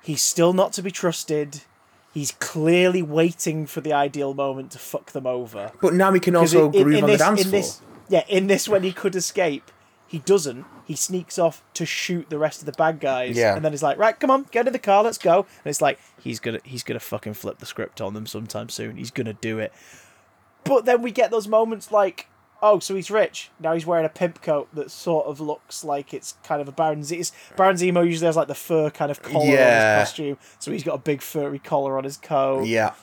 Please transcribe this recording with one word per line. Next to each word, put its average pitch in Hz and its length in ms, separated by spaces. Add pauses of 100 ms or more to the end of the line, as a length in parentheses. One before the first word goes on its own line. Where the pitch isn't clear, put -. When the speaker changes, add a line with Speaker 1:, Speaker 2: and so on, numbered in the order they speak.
Speaker 1:
He's 147 200
still 170 300
not 185 220
to 196 80
be 185 100
trusted. 151 680 (520)
He's 147 200
clearly 180 680
waiting 156 640
for - 160
the 151 120
ideal 143 400
moment 135 380
to 135 80
fuck - 340
them 135 120
over. 117 460 (100)
Speaker 2:
But 185 120
now 190 200
he 185 60
can 180 140
Speaker 1:
'Cause 165 200
Speaker 2:
also 156 160
Speaker 1:
in, 147 60
in, 196 80
Speaker 2:
groove 147 140
Speaker 1:
in 147 80
Speaker 2:
on - 40
Speaker 1:
this, 190 100
Speaker 2:
the 156 60
dance 202 160
Speaker 1:
in 185 80
Speaker 2:
floor. 196 120
Speaker 1:
this, - 200 (280)
yeah, 185 180
in 190 200
this, 190 220
when 196 140
he 185 80
could 190 240
escape, 170 560 (340)
he 165 140
doesn't, 147 460 (200)
he 151 100
sneaks 180 440
off 165 240 (120)
to 170 100
shoot - 440
the 156 80
rest 151 240
of 147 40
the 147 80
bad 160 260
guys. 131 380
Speaker 2:
Yeah. 110 180
Speaker 1:
And 156 80
then 156 80
he's 147 120
like, 139 140
"Right, 214 220
come 269 120
on, 269 200
get 240 160
in 254 60
the 254 60
car, 202 240
let's 220 140
go." 175 220
And - 300
it's 147 120
like, 139 180 (220)
he's 120 180
gonna, 113 240
he's 131 200
gonna 120 160
fucking - 360
flip - 240
the 107 60
script - 360
on 101 120
them 107 120
sometime 113 440
soon. 113 280
He's 123 140
gonna 113 220
do 110 260
it. 107 140 (920)
But 247 220
then 247 160
we 240 100
get 226 200
those 220 160
moments 220 440
like, 208 360 (340)
oh, 208 180
so 196 160
he's 196 160
rich. - 480
Now 165 140
he's 165 120
wearing 165 200
a 156 40
pimp 175 320
coat 147 320
that 143 180
sort 160 360
of 147 140
looks - 420
like 143 300
it's - 300
kind 147 180
of 139 80
a - 20
Baron 151 320
Z-, 160 140
it's, 170 160 (240)
Baron 190 180
Zemo 175 300
usually 170 220
has, 160 100
like, 151 100
the 143 80
fur 156 340
kind 147 220
of 139 100
collar 151 200
on 151 60
his 139 120
Speaker 2:
Yeah. 110 400
Speaker 1:
costume. 139 380 (220)
So - 120
he's 185 120
got 156 120
a 135 40
big 143 220
furry 143 380
collar 139 380
on 135 80
his 143 100
coat. 135 500
Speaker 2:
Yeah. 113 380